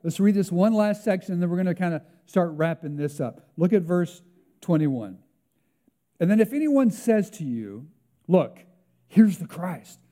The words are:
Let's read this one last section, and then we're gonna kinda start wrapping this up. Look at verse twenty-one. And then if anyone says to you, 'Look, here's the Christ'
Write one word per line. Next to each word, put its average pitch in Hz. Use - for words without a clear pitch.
Let's 165
read 202
this 196
one 196
last 208
section, 190
and 175
then 175
we're 175
gonna 180
kinda 170
start 170
wrapping 156
this 147
up. 120
Look 175
at 196
verse 170
twenty-one. 131
And 175
then 214
if 220
anyone 277
says 214
to 170
you, 117
'Look, 170
here's 202
the 170
Christ' 170